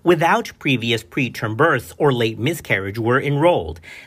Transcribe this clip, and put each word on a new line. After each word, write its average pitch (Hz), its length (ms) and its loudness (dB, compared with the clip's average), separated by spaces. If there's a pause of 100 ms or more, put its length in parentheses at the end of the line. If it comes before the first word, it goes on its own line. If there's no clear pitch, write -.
without 175 560 2
previous 117 440 0
preterm 113 540 -4
births 147 400 0
or 143 160 4
late 113 240 0
miscarriage 107 600 -4
were 120 200 2
enrolled. 143 600 0 (260)